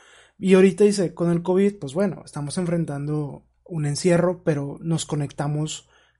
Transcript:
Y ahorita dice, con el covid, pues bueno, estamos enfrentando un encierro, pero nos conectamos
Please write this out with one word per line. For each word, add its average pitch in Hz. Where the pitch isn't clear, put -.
Y 190
ahorita 190
dice, 202
con 170
el 170
covid, 196
pues 139
bueno, 185
estamos 147
enfrentando 151
un 156
encierro, 170
pero 147
nos 165
conectamos 147